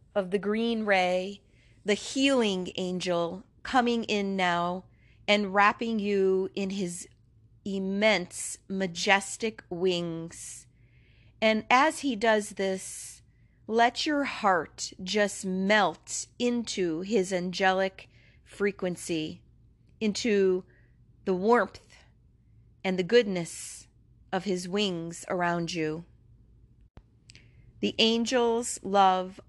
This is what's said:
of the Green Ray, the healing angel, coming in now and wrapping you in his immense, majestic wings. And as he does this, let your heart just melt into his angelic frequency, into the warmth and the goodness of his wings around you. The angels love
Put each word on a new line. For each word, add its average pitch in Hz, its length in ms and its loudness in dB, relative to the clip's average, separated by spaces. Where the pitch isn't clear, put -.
of 185 180 -2
the 202 60 0
Green 220 460 -2
Ray, 185 560 0
the 208 100 2
healing 226 840 2
angel, 180 680 -2
coming 240 420 2
in 202 320 -2
now 180 480 0
and 208 280 2
wrapping 226 440 2
you 190 560 2
in 196 160 -4
his 180 380 -6
immense, 196 920 -2
majestic 196 1040 -2
wings. 170 960 -4
And 220 300 2
as 294 300 4
he 262 160 -2
does 214 340 2
this, - 720 -6
let 233 380 2
your 285 200 0
heart - 680 0
just 202 420 -2
melt 190 800 0
into 214 640 -2
his 196 300 0
angelic 190 760 0
frequency, 175 960 -4
into 196 640 2
the 190 100 0
warmth 202 460 2
and 185 160 0
the 185 60 2
goodness 190 840 0
of 185 120 -2
his 185 240 -2
wings 175 600 -4
around 175 440 0
you. 160 320 -4
The 202 180 0
angels 233 840 2
love 190 680 4